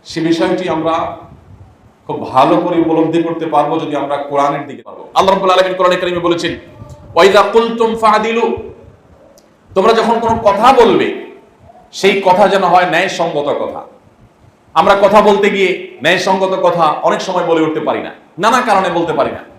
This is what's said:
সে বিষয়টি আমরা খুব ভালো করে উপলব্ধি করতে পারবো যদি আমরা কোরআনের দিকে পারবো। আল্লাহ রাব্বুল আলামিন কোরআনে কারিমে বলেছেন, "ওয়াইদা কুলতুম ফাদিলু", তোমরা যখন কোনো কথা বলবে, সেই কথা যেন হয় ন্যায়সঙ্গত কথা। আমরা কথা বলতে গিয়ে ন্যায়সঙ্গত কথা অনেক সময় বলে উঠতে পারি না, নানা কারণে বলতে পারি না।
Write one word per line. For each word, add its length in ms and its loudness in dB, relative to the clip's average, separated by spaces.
সে 160 -10
বিষয়টি 480 -2
আমরা 480 -4
খুব 240 -10
ভালো 260 4
করে 240 0
উপলব্ধি 420 0
করতে 240 -6
পারবো 340 0
যদি 160 -6
আমরা 200 -4
কোরআনের 500 -4
দিকে 160 -16
পারবো। 320 -20
আল্লাহ 200 2
রাব্বুল 160 0
আলামিন 240 2
কোরআনে 220 2
কারিমে 220 -4
বলেছেন, 400 -2
"ওয়াইদা 280 6
কুলতুম 540 0
ফাদিলু", 600 0
তোমরা 180 2
যখন 280 2
কোনো 240 0
কথা 280 4
বলবে, 560 2
সেই 320 0
কথা 240 4
যেন 160 0
হয় 220 2
ন্যায়সঙ্গত 760 -2
কথা। 260 -10
আমরা 280 4
কথা 180 6
বলতে 300 2
গিয়ে 520 -4
ন্যায়সঙ্গত 600 0
কথা 220 2
অনেক 360 0
সময় 240 -4
বলে 180 0
উঠতে 180 -2
পারি 220 -4
না, 80 -12
নানা 220 2
কারণে 280 0
বলতে 240 -2
পারি 180 -2
না। 140 -12